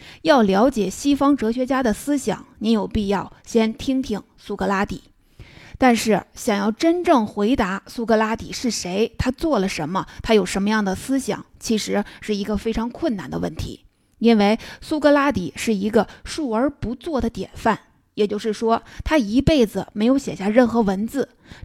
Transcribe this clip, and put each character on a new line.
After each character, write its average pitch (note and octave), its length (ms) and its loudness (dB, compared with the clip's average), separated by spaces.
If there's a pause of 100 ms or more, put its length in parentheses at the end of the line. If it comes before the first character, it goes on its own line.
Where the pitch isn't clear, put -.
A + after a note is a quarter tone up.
(220)
要 D4 200 6
了 G3+ 280 4
解 G3 200 -2
西 C#4+ 240 0
方 C#4 220 2
哲 A3 140 -2
学 B3+ 160 -2
家 C4 160 0
的 A#3 100 2
思 C#4+ 240 -2
想， A3 300 -4 (140)
您 A3 120 0
有 G3+ 140 0
必 G3+ 220 -2
要 F#3+ 240 -2 (120)
先 A3 300 0
听 C4 260 -2
听 A3+ 220 -4 (140)
苏 - 200 -10
格 F#3+ 120 -2
拉 G3 160 0
底。 - 180 -8 (760)
但 B3 160 6
是， G#3+ 300 2 (100)
想 G#3+ 220 -2
要 G3+ 160 0
真 E4+ 320 2
正 C#4 220 4
回 G#3 280 0
答 G3 320 -2
苏 - 200 -8
格 A3 100 4
拉 A3 180 0
底 A3 160 -8
是 A#3 200 -4
谁， G3+ 480 -4
他 - 120 -2
做 C#4+ 280 0
了 F#3+ 100 0
什 D#3+ 180 -6
么， F3+ 200 -4 (160)
他 - 100 -2
有 G#3 120 6
什 G3 160 -4
么 G3+ 100 0
样 A3 120 0
的 F#3+ 120 -2
思 C4 260 -4
想， G#3 240 -6 (160)
其 A3 160 0
实 G3+ 260 -2 (200)
是 G#3+ 120 -4
一 G3+ 80 -4
个 G#3 140 -4
非 A3+ 160 -4
常 A3+ 160 -4
困 C4+ 260 -4
难 D3+ 160 -10
的 D#3+ 80 -8
问 E3+ 160 -6
题。 - 300 -10 (340)
因 A3+ 200 6
为 G#3 200 4 (220)
苏 - 180 -4
格 D4 140 6
拉 C#4+ 180 4
底 F#3 240 -4
是 - 200 -2
一 G3+ 160 -2
个 G#3+ 180 2 (160)
述 D4 280 -6
而 B3 180 0
不 A#3 240 -8
作 C#4 260 -6
的 A3+ 80 -2
典 F#3+ 260 -8
范， - 240 0 (360)
也 G#3 120 0
就 G#3 120 -4
是 G#3+ 160 -4
说， A3+ 280 0 (220)
他 D#4 140 2
一 A3+ 220 2
辈 C#4 260 4
子 F#3+ 260 -4
没 G#3 140 0
有 C4 100 4
写 - 180 -4
下 F#3+ 140 -4
任 A#3 180 6
何 A#3 140 0
文 G3 260 0
字， C4+ 220 -4 (360)